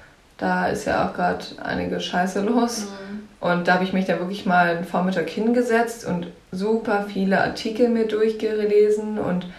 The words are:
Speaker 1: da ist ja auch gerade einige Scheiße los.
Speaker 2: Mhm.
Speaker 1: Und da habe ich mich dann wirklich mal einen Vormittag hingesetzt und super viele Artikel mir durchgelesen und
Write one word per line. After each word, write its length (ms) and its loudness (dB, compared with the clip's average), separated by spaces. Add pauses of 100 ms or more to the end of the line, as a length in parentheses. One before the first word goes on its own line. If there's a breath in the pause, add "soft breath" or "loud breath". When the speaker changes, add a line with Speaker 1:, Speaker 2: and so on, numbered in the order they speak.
(380 loud breath)
Speaker 1:
da 300 0
ist 180 -4
ja 220 0
auch 60 -8
gerade 300 -2 (180)
einige 380 -4
Scheiße 420 -2
los. 460 0
Speaker 2:
Mhm. 320 -12 (220)
Speaker 1:
Und 260 0
da 80 6
habe 80 2
ich 100 -2
mich 120 2
dann 140 0
wirklich 280 -6
mal 300 6
einen 80 -6
Vormittag 440 0
hingesetzt 800 0
und 200 -4 (240)
super 600 0
viele 280 2
Artikel 480 0
mir 180 2
durchgelesen 1120 2
und 260 -2 (140)